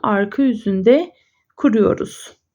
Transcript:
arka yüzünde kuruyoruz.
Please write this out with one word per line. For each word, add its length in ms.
arka 400
yüzünde 680
kuruyoruz. 800